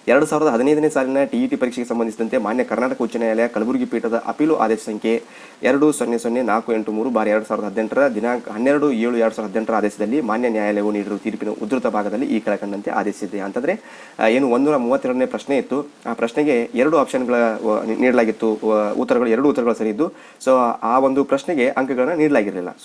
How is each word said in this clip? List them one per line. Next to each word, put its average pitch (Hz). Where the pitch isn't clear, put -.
ಎರಡ್ 139
ಸಾವಿರದ 151
ಹದಿನೈದನೇ 147
ಸಾಲಿನ 135
ಟಿ 123
ಇ 131
ಟಿ 139
ಪರೀಕ್ಷೆಗೆ 120
ಸಂಬಂಧಿಸಿದಂತೆ 113
ಮಾನ್ಯ 113
ಕರ್ನಾಟಕ 123
ಉಚ್ಚ 117
ನ್ಯಾಯಾಲಯ 113
ಕಲಬುರಗಿ 120
ಪೀಠದ 117
ಅಪೀಲು 156
ಆದೇಶ 110
ಸಂಖ್ಯೆ 113
ಎರಡು 143
ಸೊನ್ನೆ 117
ಸೊನ್ನೆ 117
ನಾಲ್ಕು 113
ಎಂಟು 110
ಮೂರು 110
ಬಾರ್ 107
ಎರಡು 107
ಸಾವಿರದ 104
ಹದಿನೆಂಟರ 110
ದಿನಾಂಕ 117
ಹನ್ನೆರಡು 139
ಏಳು 120
ಎರಡು 113
ಸಾವಿರದ 107
ಹದಿನೆಂಟರ 110
ಆದೇಶದಲ್ಲಿ 107
ಮಾನ್ಯ 117
ನ್ಯಾಯಾಲಯವು 104
ನೀಡಿರುವ 104
ತೀರ್ಪಿನ 107
ಉದ್ಧೃತ 113
ಭಾಗದಲ್ಲಿ 104
ಈ 110
ಕೆಳಕಂಡಂತೆ 101
ಆದೇಶಿಸಿದೆ 101
ಅಂತಂದ್ರೆ, 135
ಆ, 113
ಏನು 127
ಒಂದೂರ 139
ಮೂವತ್ತೆರಡನೇ 127
ಪ್ರಶ್ನೆ 127
ಇತ್ತು, 139
ಆ 120
ಪ್ರಶ್ನೆಗೆ 120
ಎರಡು 147
ಆಪ್ಷನ್‌ಗಳ, 127
ಆ, 110
ನೀ-, 110
ನೀಡಲಾಗಿತ್ತು. 117
ಆ, 107
ಉತ್ತರಗಳು, 120
ಎರಡು 131
ಉತ್ತರಗಳು 120
ಸರಿ 110
ಇದ್ದು. 117
So -
ಆ 117
ಒಂದು 135
ಪ್ರಶ್ನೆಗೆ 139
ಅಂಕಗಳನ್ನ 131
ನೀಡಲಾಗಿರಲಿಲ್ಲ. 107